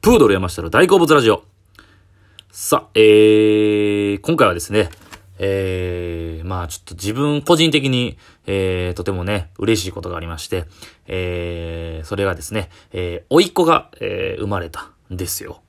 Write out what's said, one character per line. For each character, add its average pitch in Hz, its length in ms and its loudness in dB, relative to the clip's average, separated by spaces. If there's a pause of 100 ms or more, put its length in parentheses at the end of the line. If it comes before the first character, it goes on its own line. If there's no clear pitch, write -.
プ - 80 6
ー 233 80 8
ド 123 100 8
ル 98 60 4
山 90 160 -2
下 - 100 -10
の - 80 -8
大 156 180 4
好 185 120 6
物 160 160 4
ラ 143 80 6
ジ 113 80 4
オ。 98 140 0 (1040)
さ - 380 -8
あ、 - 40 -20
え 110 80 2 (1160)
ー、 - 20 -10
今 165 160 -2
回 117 120 2
は 90 40 0
で 85 80 -6
す - 100 -12
ね、 104 200 0 (480)
え 87 1040 -6
ー、 - 20 -10
ま 92 180 -6
あ 85 40 -10
ち - 80 -12
ょ - 60 -16
っ - 20 -20
と - 120 -18
自 98 180 -6
分 147 260 -2
個 165 160 4
人 160 140 2
的 143 180 0
に、 123 300 -2 (280)
え 92 440 -2
ー、 - 20 -6
と 87 100 -8
て 98 100 -4
も 90 120 -4
ね、 95 320 -4
嬉 107 240 0
し 95 60 -8
い 90 60 -10
こ 92 100 -12
と 90 80 -10
が 87 80 -8
あ - 20 -10
り 82 60 -12
ま 82 100 -10
し - 120 -14
て、 87 180 -6 (400)
え 85 1000 -8
ー、 - 20 -18
そ 101 100 -8
れ 98 100 0
が 92 80 -2
で 80 80 -14
す - 100 -12
ね、 107 160 -6 (240)
え 87 380 -6
ー、 131 40 -2
甥 185 120 6
っ 175 80 -10
子 180 100 2
が、 160 340 2
え - 400 -6
ー、 - 40 -6
生 104 60 -6
ま 98 120 -4
れ 85 80 -10
た - 220 -16 (200)
ん 90 60 -10
で 90 100 -6
す - 160 -8
よ。 - 260 -18